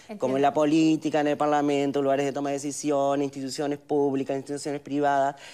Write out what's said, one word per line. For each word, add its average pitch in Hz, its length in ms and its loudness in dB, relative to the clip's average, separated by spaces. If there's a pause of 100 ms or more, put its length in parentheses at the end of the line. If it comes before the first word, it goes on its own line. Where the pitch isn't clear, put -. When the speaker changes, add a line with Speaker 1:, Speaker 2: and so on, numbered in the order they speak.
Speaker 1:
Entiendo. 214 140 -12
Speaker 2:
Como 131 140 0
en 139 80 2
la 143 100 4
política, 156 680 2
en 147 40 2
el 147 100 2
parlamento, 143 640 0
lugares 139 280 2
de 139 40 -2
toma 143 180 -4
de 143 80 -2
decisión, 139 640 0
instituciones 139 560 -6
públicas, 139 580 0
instituciones 143 420 -6
privadas. 143 560 0 (180)